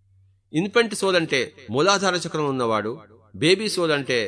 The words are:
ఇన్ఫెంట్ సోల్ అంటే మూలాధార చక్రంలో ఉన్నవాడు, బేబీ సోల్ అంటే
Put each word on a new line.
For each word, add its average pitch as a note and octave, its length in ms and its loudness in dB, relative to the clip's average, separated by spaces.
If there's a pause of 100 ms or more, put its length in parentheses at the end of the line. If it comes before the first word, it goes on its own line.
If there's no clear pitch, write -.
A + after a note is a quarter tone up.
(540)
ఇన్ఫెంట్ G3+ 420 0
సోల్ F#3+ 260 0
అంటే D3 180 0 (300)
మూలాధార F#3 460 2
చక్రంలో D#3+ 340 -4
ఉన్నవాడు, A2+ 420 -2 (440)
బేబీ F#3 340 2
సోల్ E3 220 0
అంటే C3 360 0